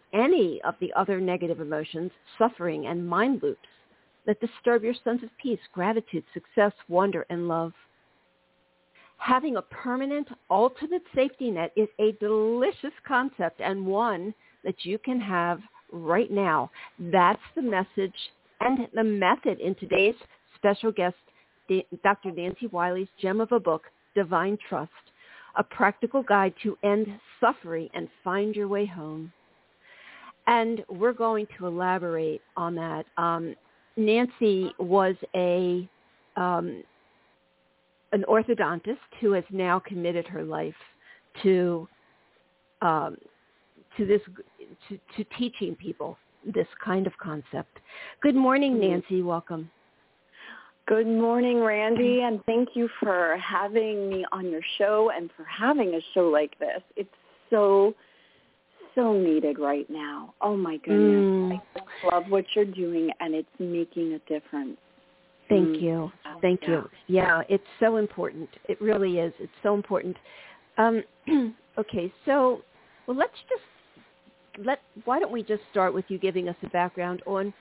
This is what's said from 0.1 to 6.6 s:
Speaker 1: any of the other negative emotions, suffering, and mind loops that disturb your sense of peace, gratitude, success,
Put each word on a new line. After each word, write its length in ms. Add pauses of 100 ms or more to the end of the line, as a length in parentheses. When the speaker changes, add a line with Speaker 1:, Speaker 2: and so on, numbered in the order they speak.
Speaker 1:
any 500
of 180
the 140
other 260
negative 400
emotions, 500 (280)
suffering, 500
and 180
mind 380
loops 240 (580)
that 140
disturb 420
your 120 (100)
sense 180
of 60 (120)
peace, 200 (120)
gratitude, 520 (100)
success, 380 (160)